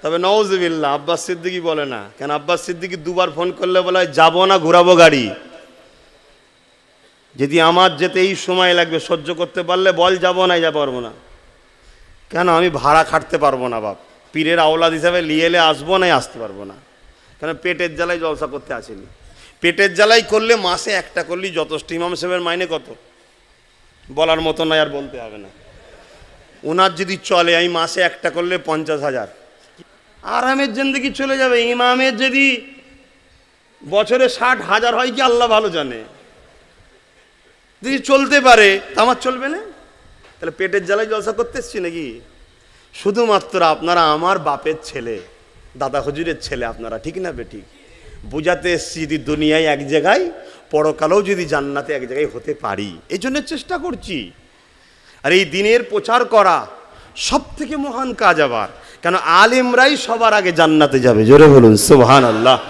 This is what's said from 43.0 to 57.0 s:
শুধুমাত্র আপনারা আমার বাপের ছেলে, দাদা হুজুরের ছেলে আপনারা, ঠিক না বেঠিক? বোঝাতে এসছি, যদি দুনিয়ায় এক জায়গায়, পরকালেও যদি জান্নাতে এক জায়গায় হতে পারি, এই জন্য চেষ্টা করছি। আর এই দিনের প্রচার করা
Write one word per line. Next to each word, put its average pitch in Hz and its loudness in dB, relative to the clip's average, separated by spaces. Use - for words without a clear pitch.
শুধুমাত্র 202 0
আপনারা 160 2
আমার 175 0
বাপের 151 -4
ছেলে, 117 -10
দাদা 135 -4
হুজুরের 147 -6
ছেলে 120 -8
আপনারা, 113 -10
ঠিক 160 -12
না 180 -8
বেঠিক? 113 -16
বোঝাতে 165 -4
এসছি, 160 -6
যদি 156 -4
দুনিয়ায় 151 0
এক 143 -2
জায়গায়, 190 0
পরকালেও 156 0
যদি 185 -4
জান্নাতে 143 -4
এক 127 -8
জায়গায় 139 -4
হতে 151 -8
পারি, 98 -8
এই 180 -8
জন্য 262 -6
চেষ্টা 330 -10
করছি। 190 -10
আর 143 0
এই 190 4
দিনের 208 0
প্রচার 220 -2
করা 185 2